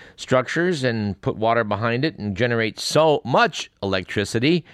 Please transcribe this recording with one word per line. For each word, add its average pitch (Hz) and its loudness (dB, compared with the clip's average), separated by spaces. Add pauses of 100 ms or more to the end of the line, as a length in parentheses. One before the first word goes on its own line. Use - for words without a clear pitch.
(160)
structures 151 0
and 110 -2
put - -2
water 113 2
behind 117 -2
it 160 -4
and 104 -6
generate 113 -2
so 156 2
much 180 0 (140)
electricity 107 0